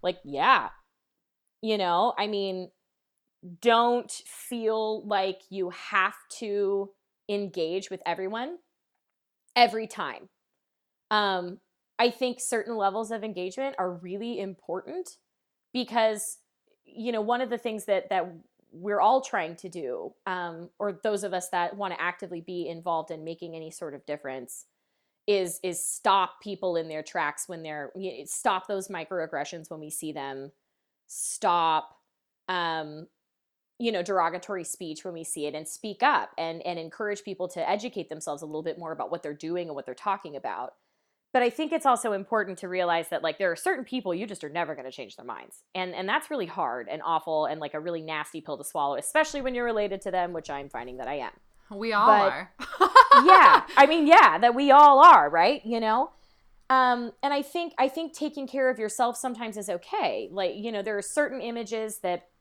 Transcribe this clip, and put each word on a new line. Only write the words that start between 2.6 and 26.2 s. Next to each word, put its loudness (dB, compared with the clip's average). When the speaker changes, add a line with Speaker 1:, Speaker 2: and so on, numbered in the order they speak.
Speaker 1:
don't 2
feel -6
like -2
you -6
have -2
to -2
engage -6
with -10
everyone -6
every 4
time. -10
Um, -2
I 4
think -6
certain -4
levels -2
of -8
engagement -8
are -2
really -10
important -10
because, -2
you -10
know, -2
one 0
of -6
the -6
things -8
that, -2
that -2
we're -4
all 4
trying -6
to -16
do, -8
um, -8
or -4
those -2
of -6
us -6
that -2
wanna -8
actively -6
be -8
involved -6
in -12
making -12
any -14
sort -14
of -18
difference, -10
is, 0
is -6
stop -2